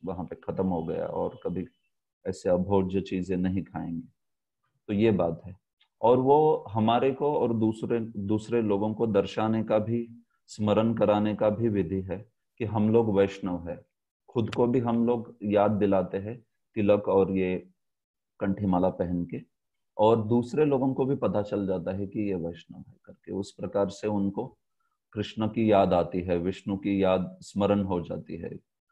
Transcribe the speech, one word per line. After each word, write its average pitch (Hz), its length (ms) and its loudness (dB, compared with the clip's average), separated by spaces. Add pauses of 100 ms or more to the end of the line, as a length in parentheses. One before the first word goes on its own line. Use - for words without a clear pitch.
वहां 87 220 -8
पे 82 100 -14
खत्म 92 300 -4
हो 85 180 -2
गया 82 220 -4
और 87 380 -6
कभी 90 220 -4 (600)
ऐसे 95 240 -4
अभोज्य 92 500 2
चीजें 92 360 -4
नहीं 92 280 -2
खाएंगे। 82 440 -10 (800)
तो 110 40 -4
ये 107 180 4
बात 85 340 0
है। 92 120 -16 (460)
और 120 160 6
वो 151 500 4
हमारे 117 420 2
को 143 240 -2
और 117 200 0
दूसरे, 113 460 0
दूसरे 110 600 -2
लोगों 104 320 0
को 117 120 0
दर्शाने 110 580 0
का 110 140 2
भी, 117 300 -2 (380)
स्मरण 107 480 2
कराने 107 400 2
का 107 160 2
भी 113 180 -2
विधि 95 320 -2
है 92 300 -10 (280)
कि 120 60 -4
हम 107 260 0
लोग 110 260 4
वैष्णव 90 520 0
है। 76 180 -12 (420)
खुद 113 260 -2
को 123 120 2
भी 120 120 2
हम 117 280 0
लोग 117 360 -4
याद 104 280 4
दिलाते 98 480 0
हैं 110 260 -10 (300)
तिलक 104 340 2
और 95 240 4
ये 92 360 -2 (720)
कंठी 101 260 -2
माला 92 220 2
पहन 87 360 -2
के, - 320 -12 (420)
और 110 260 4
दूसरे 120 400 0
लोगों 135 300 0
को 139 100 0
भी 139 120 0
पता 104 260 -2
चल 101 240 -4
जाता 92 300 -4
है 101 100 -6
कि 107 140 -8
ये 101 140 -2
वैष्णव 85 440 -10 (100)
है - 60 -20 (100)
करके। - 280 -18
उस 95 200 -8
प्रकार 98 360 -2
से 95 200 -8
उनको 101 500 -4 (540)
कृष्ण 107 360 -4
की 110 240 2
याद 98 200 6
आती 87 280 0
है, 87 180 -2
विष्णु 95 380 -4
की 98 260 0
याद 92 380 0
स्मरण 101 420 0
हो 95 180 -2
जाती 85 360 -10
है, 85 140 -12 (420)